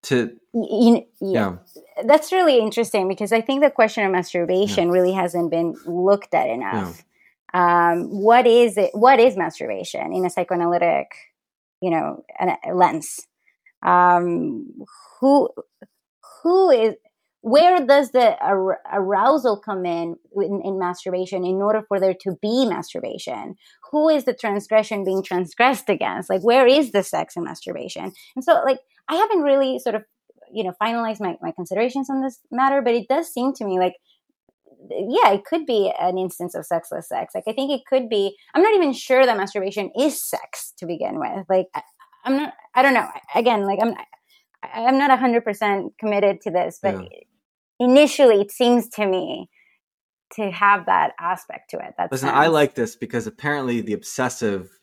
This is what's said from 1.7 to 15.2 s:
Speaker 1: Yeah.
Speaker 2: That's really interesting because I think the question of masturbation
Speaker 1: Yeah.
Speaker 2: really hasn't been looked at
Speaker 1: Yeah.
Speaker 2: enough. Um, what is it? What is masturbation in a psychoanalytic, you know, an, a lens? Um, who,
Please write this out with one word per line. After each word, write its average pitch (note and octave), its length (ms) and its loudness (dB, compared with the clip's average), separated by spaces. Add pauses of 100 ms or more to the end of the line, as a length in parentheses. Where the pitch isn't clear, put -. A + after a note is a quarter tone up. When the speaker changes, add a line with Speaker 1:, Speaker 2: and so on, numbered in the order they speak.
Speaker 1:
Yeah. - 300 -14
Speaker 2:
That's D4+ 260 2
really E4+ 280 4
interesting G#3+ 480 -2
because G3 240 -4
I A3+ 100 2
think C4+ 220 -2
the C#4 80 4
question A3 340 0
of F#3+ 60 0
masturbation F#3 760 0
Speaker 1:
Yeah. F3 60 0
Speaker 2:
really F#3 200 2
hasn't F3 380 -2
been E3 240 -2 (100)
looked F#3 480 0
at D#3+ 140 0
Speaker 1:
Yeah. A2+ 60 -4
Speaker 2:
enough. G2 500 -8 (500)
Um, F3 560 2
what A3 360 4
is A#3 320 4
it? G3+ 160 0
What A#3 260 6
is A3+ 180 6
masturbation D#3 760 -6
in F#3 120 -2
a F3 40 -2
psychoanalytic, F3 800 0 (760)
you F#3 80 -4
know, D#3 340 -4 (160)
an, F#3 240 -2
a F3 120 -6
lens? E3+ 500 0 (580)
Um, F3 840 2 (520)
who, C#4 300 4 (920)